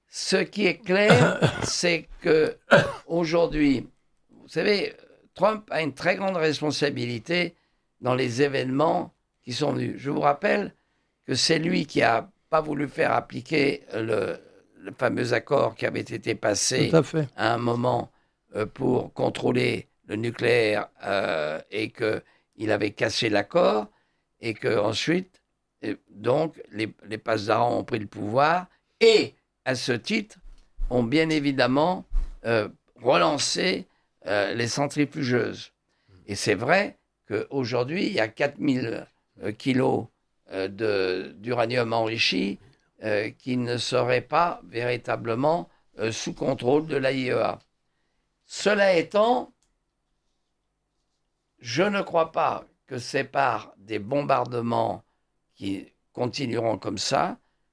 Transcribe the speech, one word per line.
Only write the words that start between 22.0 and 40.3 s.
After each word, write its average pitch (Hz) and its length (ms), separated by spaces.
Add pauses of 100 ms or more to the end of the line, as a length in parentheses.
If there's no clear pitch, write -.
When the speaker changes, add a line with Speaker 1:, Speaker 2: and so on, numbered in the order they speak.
Speaker 1:
il 107 160
avait 104 200
cassé 113 360
l'accord 180 600 (520)
et 110 140
que 117 240
ensuite, 113 640 (420)
euh, 107 120 (140)
donc 120 500 (120)
les, 104 220 (120)
les 107 120
Pasdaran 110 600
ont 104 60
pris 117 140
le 104 80
pouvoir 139 640 (320)
et 214 340 (300)
à 131 100
ce 123 180
titre 202 460 (500)
ont 123 140
bien 151 260
évidemment, 143 800 (400)
euh, 110 220 (340)
relancé, 175 840 (400)
euh, 101 280
les 117 120
centrifugeuses. 123 1080 (540)
Et 101 80
c'est - 200
vrai 165 420 (320)
qu'aujourd'hui, 123 800
il 208 80
y 123 60
a 110 80
quatre 143 300
mille, 127 480 (360)
euh, 101 100
kilos, 127 540 (460)